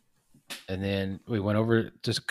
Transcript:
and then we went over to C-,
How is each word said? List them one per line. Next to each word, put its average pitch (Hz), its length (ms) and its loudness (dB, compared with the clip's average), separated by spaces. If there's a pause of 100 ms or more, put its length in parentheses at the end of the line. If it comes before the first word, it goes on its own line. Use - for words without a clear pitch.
(680)
and 95 160 -6
then 98 460 -2
we 113 120 0
went 104 180 2
over 113 320 4
to - 240 -4
C-, - 160 -4